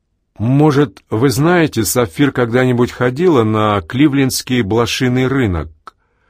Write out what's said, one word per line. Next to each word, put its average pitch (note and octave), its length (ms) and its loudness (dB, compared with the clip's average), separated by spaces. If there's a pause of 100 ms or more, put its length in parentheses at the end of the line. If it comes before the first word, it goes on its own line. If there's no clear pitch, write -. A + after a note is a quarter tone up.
(380)
"Может, C#3 680 2
вы A#2+ 220 0
знаете, D3 540 0
Сафир C3 480 -2
когда-нибудь B2 600 0
ходила B2+ 520 0
на G#2+ 360 0
кливлендский C3 800 0
блошиный A#2+ 640 0
рынок?" F#2+ 720 -4 (320)